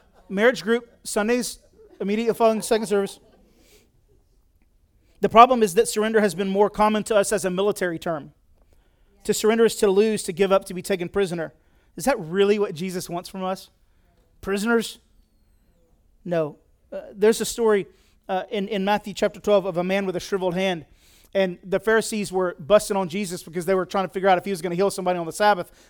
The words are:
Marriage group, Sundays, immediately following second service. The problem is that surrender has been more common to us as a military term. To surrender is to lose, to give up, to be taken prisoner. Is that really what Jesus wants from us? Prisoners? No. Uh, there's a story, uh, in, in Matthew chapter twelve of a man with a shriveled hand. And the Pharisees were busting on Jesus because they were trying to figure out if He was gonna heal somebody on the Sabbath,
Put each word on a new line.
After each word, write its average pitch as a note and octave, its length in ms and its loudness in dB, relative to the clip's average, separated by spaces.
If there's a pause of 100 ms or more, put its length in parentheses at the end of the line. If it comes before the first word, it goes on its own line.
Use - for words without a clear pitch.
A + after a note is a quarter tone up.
(280)
Marriage G3+ 340 2
group, A#3 260 0 (140)
Sundays, A3+ 560 -2 (420)
immediately G#3+ 340 0
following A3 260 2
second A3 260 0
service. G3+ 320 0 (2000)
The G3+ 100 0
problem A#3 320 8
is F3 120 2
that A#3 140 2
surrender G#3+ 320 0
has G3+ 140 2
been F#3+ 140 -4
more G3 200 4
common G#3+ 360 2
to A3 120 0
us G3+ 160 2
as F#3 120 0
a F#3+ 60 -2
military F#3 480 -2
term. D3+ 360 -8 (880)
To G#3+ 80 0
surrender A3+ 320 2
is G#3+ 120 2
to G#3 140 2
lose, G#3 340 2
to G3 80 -8
give F#3 200 0
up, G3 140 2
to F#3+ 80 -12
be F3+ 80 -10
taken F3 260 -4
prisoner. E3+ 460 -4 (420)
Is E3 80 -8
that B3 160 0
really G3 380 2
what G3+ 160 -2
Jesus F3 340 -8
wants F3 200 -8
from F#3+ 140 -10
us? F#3 280 -8 (720)
Prisoners? G#3 560 -2 (1300)
No. E3 340 -2 (340)
Uh, G3 80 -10 (120)
there's G#3+ 280 2
a G#3 60 -4
story, G#3+ 400 0 (420)
uh, F#3 220 -2
in, G3+ 180 -2
in F#3+ 160 -2
Matthew G3+ 300 -2
chapter G3+ 260 -2
twelve G3+ 240 2
of F#3 120 -4
a F3 60 0
man F#3+ 240 -2
with F3+ 80 -4
a F3 60 -6
shriveled F#3 340 -2
hand. F#3 300 -2 (500)
And F#3+ 280 0
the F#3 180 -2
Pharisees G#3+ 520 0
were F#3 260 -2
busting G3+ 380 2
on F#3+ 120 -2
Jesus F3 340 -6
because E3+ 240 -10
they F#3+ 80 2
were F#3 100 0
trying F#3+ 220 -4
to - 20 -4
figure F#3+ 200 -2
out F3+ 100 6
if E3+ 60 -8
He G3+ 60 -6
was E3+ 120 -6
gonna F3 140 -4
heal G3 140 2
somebody F3+ 280 -2
on E3 80 -6
the D#3+ 60 -8
Sabbath, G3+ 380 2 (200)